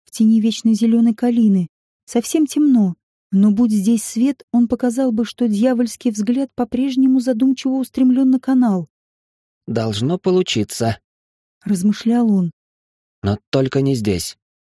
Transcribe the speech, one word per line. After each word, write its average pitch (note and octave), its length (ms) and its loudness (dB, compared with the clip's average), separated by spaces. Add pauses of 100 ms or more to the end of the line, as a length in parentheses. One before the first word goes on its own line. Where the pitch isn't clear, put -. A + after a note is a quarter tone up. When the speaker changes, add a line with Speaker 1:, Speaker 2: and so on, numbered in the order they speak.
Speaker 1:
в - 80 -20
тени A3 300 2
вечно A3+ 320 0
зелёной A#3 400 2
калины, A3 560 0 (360)
совсем D4+ 420 -2
темно, B3 480 2 (360)
но G3+ 200 4
будь A3 200 2
здесь G#3+ 320 0
свет, C4 480 -4
он A#3+ 160 2
показал B3 460 -2
бы, A3+ 100 -2
что A#3+ 240 -4
дьявольский A#3 640 -2
взгляд A#3+ 420 -4
по-прежнему C4 680 0
задумчиво C4 540 -2
устремлён C4 540 2
на C4 120 2
канал. A#3 480 0 (800)
Speaker 2:
«Должно A2+ 500 -2
получиться», A#2+ 800 -2 (680)
Speaker 1:
размышлял G#3+ 680 0
он. F3+ 200 0 (720)
Speaker 2:
«Но G2+ 140 0 (120)
только C3+ 320 0
не C#3 140 0
здесь. G2+ 420 -4 (260)